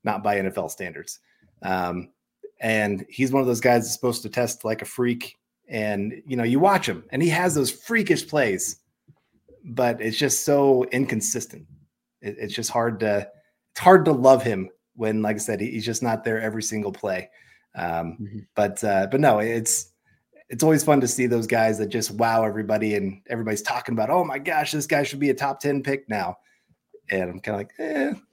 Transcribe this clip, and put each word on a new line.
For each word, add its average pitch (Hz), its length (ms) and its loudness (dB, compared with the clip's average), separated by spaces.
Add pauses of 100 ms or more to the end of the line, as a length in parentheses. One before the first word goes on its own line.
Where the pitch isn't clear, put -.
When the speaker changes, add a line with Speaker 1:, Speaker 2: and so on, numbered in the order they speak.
Speaker 1:
not 104 180 -2
by 104 160 0
N 95 80 -2
F 95 100 -4
L 82 120 -4
standards. 82 520 -12 (420)
Um, 90 480 -4 (500)
and 104 480 0
he's 131 240 -2
one 135 100 4
of 127 40 2
those 120 140 0
guys 120 220 4
that's 113 120 -6
supposed 123 280 -4
to 110 60 -10
test - 360 -4
like 110 160 -4
a 101 60 -12
freak. 123 500 -4 (320)
And, 107 580 -4
you 131 100 -4
know, 120 80 0
you 127 160 2
watch 190 280 4
him 87 220 -6
and 131 120 -4
he 170 80 2
has 175 240 0
those 135 160 0
freakish - 560 0
plays, 117 540 -2 (840)
but 120 360 0
it's 110 180 -4
just 139 260 0
so 139 400 4
inconsistent. 120 840 -4 (560)
It, 104 160 -10
it's 104 160 -8
just 117 160 -6
hard 117 300 -2
to, 104 280 0 (440)
it's - 80 -12
hard 180 240 8
to 160 80 6
love 131 300 8
him 98 280 -2 (240)
when, 110 280 0
like 107 140 0
I - 20 -8
said, 104 220 -4
he, 110 120 -4
he's 110 120 -6
just 117 180 -4
not 113 220 0
there 110 160 -2
every 110 220 -4
single 104 300 -4
play. 92 380 -6 (440)
Um, 85 460 -6
Speaker 2:
Mm-hmm. 104 180 -12 (160)
Speaker 1:
but, 101 300 -2
uh, 98 260 2
but 135 100 0
no, 117 200 4
it's, 113 500 -2 (600)
it's 120 120 -2
always 156 220 6
fun 143 160 6
to 123 80 2
see 123 180 0
those 117 200 0
guys 110 320 2
that 104 100 -2
just 107 240 -4
wow 113 320 2
everybody 107 500 0
and 98 340 -4
everybody's 110 340 -4
talking 120 320 -4
about, 113 160 0
"Oh 180 140 4
my 139 140 -6
gosh, 151 340 -2
this 147 140 -2
guy 147 160 2
should 139 160 -6
be 143 120 2
a 127 40 4
top 135 240 -2
ten 143 240 -2
pick 139 260 -4
now." 95 280 -4 (720)
And 92 200 -2
I'm 87 100 -12
kinda 107 160 -6
like, 104 220 -8
"Eh." 302 340 -4 (200)